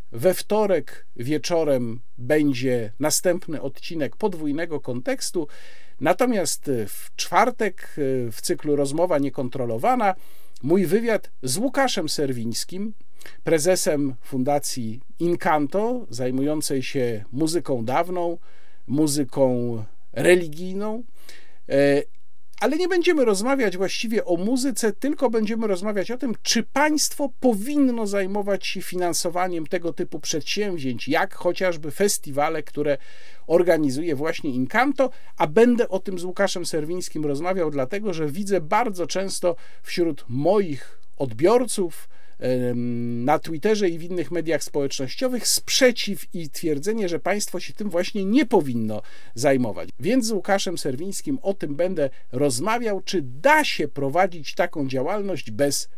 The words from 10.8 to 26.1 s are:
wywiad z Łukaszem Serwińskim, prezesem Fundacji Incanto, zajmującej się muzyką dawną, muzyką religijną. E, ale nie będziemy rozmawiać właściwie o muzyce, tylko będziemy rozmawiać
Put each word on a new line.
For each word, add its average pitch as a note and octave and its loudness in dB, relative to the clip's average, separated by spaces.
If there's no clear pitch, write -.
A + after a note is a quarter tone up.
wywiad A3 2
z B2+ 0
Łukaszem B3 0
Serwińskim, C3+ -2
prezesem D#3 2
Fundacji B2+ -2
Incanto, F3 0
zajmującej C3 0
się A#2+ -2
muzyką D3+ 0
dawną, E3+ -2
muzyką B2+ 2
religijną. F#3 2
E, C#3+ 4
ale B3 2
nie F4 2
będziemy F4 4
rozmawiać A3 2
właściwie G3 0
o F3 2
muzyce, A3+ 0
tylko C4+ 0
będziemy A3+ 0
rozmawiać G3+ 0